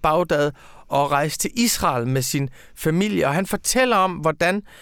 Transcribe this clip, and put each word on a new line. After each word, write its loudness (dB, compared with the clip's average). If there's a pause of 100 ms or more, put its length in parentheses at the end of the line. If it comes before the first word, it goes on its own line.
Bagdad 2 (360)
og 0
rejse -2
til -4
Israel 0
med 0
sin -2 (260)
familie. 0
Og 0
han 0
fortæller 0
om, 2
hvordan, -2 (200)